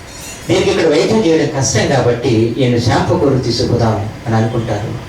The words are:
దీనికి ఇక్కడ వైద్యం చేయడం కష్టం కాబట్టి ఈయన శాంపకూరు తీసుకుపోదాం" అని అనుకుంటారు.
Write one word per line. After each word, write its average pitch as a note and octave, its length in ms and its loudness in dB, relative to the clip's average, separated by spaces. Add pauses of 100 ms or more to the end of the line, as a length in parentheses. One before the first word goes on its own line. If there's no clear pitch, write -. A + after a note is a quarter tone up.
(480)
దీనికి F#3+ 220 2
ఇక్కడ F3+ 160 0
వైద్యం F3 400 2
చేయడం C#3+ 340 2
కష్టం - 280 0
కాబట్టి A#2 680 2
ఈయన B2 200 2
శాంపకూరు C#3 600 2
తీసుకుపోదాం" G#2+ 680 0 (180)
అని A2+ 100 0
అనుకుంటారు. A2+ 580 -2 (140)